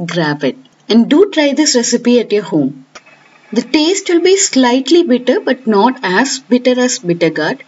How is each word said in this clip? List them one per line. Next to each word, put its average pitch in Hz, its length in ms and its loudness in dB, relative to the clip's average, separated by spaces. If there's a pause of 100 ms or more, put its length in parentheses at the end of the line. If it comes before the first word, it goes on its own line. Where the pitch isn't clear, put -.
grab 160 380 -4
it. 127 120 -4 (320)
And 220 200 4
do 349 220 4
try 285 240 0
this 294 220 0
recipe 240 440 0
at 208 120 -4
your 208 100 0
home. 147 420 -4 (680)
The 226 100 -2
taste 330 460 -2
will 339 120 2
be 370 160 4
slightly 269 680 2
bitter, 254 380 0
but 254 260 -4
not 220 360 2
as 202 360 -2
bitter 247 400 0
as 247 200 -2
bitter 170 320 -2
gourd. 156 380 -6